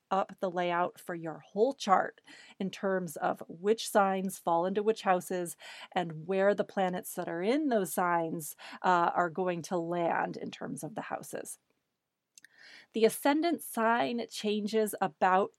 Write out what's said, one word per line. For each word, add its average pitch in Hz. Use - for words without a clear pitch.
up 196
the 190
layout 175
for -
your 165
whole 233
chart -
in 190
terms 185
of -
which 202
signs 190
fall 170
into 196
which 214
houses 180
and 160
where 190
the 196
planets 185
that 175
are 170
in 269
those 208
signs, 170
uh, 175
are 175
going 175
to 185
land 170
in -
terms -
of 156
the -
houses. -
The 220
ascendant 285
sign 240
changes 214
about 185